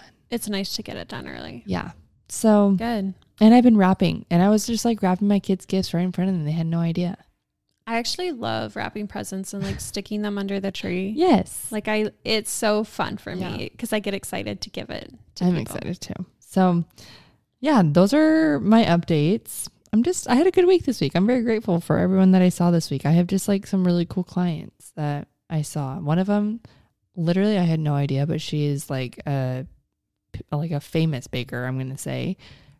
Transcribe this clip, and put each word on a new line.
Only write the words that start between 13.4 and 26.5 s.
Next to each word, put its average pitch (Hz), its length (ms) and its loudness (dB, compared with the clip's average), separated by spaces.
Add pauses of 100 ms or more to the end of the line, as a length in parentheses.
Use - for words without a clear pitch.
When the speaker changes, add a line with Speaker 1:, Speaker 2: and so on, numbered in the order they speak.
Speaker 1:
me - 220 -8
'cause - 140 -8
I 214 80 -2
get 196 120 -6
excited 196 500 -8
to - 80 -12
give - 200 -12
it - 240 -14 (220)
to - 80 -2
Speaker 2:
I'm 180 100 4
Speaker 1:
people. - 220 -6
Speaker 2:
excited - 240 -8
too. - 260 -10 (140)
So, 180 440 2 (760)
yeah, 262 240 4
those 175 280 4
are 311 460 4
my 226 260 4
updates. 170 840 0 (240)
I'm 214 100 4
just, 359 260 -2
I 254 60 2
had 320 140 4
a - 20 0
good 359 160 4
week 359 180 4
this 247 160 -2
week. 139 140 -2
I'm 185 140 2
very 247 140 2
grateful 220 380 0
for 180 180 0
everyone 185 340 4
that 185 100 6
I 180 60 6
saw 175 240 2
this 165 180 0
week. 139 160 -4
I 147 60 4
have 175 160 4
just, 196 180 -2
like, 202 220 -2
some 185 180 0
really 175 180 2
cool 180 200 -4
clients - 720 -6
that 147 320 -6 (200)
I 156 140 -2
saw. 139 380 -8
One 156 180 0
of 190 100 0
'em, 208 300 -2 (560)